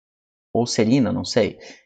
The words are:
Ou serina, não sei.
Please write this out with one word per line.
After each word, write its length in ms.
Ou 120
serina, 460
não 140
sei. 340